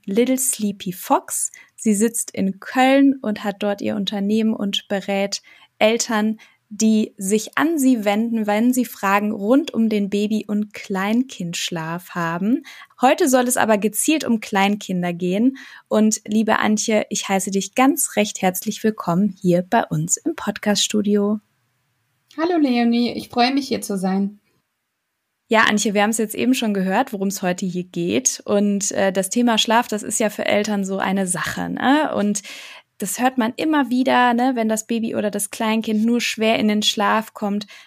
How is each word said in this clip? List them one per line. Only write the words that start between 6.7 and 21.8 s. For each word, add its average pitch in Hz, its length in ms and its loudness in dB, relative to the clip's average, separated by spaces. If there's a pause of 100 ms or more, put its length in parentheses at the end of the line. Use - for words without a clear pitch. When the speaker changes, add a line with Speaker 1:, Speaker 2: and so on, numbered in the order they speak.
Speaker 1:
die 220 440 2
sich 208 400 -2
an 311 200 2
sie 254 280 2
wenden, 220 420 0
wenn 220 240 2
sie 254 140 0
Fragen 208 480 0
rund 240 400 2
um 226 160 2
den 202 200 0
Baby- 214 380 -2
und 208 260 -4
Kleinkindschlaf 185 1400 -4
haben. 175 520 -2 (380)
Heute 294 260 4
soll 254 220 4
es 254 80 -2
aber 214 200 4
gezielt 220 460 0
um 226 160 0
Kleinkinder 196 720 -2
gehen. 185 460 0 (320)
Und 220 360 2
liebe 214 340 2
Antje, 214 500 0
ich - 180 -6
heiße 190 240 -2
dich 196 240 -4
ganz 269 400 2
recht 208 260 -2
herzlich 190 440 -2
willkommen 196 520 0
hier 180 320 2
bei 233 140 2
uns 160 320 -2
im 320 220 -4
Podcast-Studio. 208 1040 0 (960)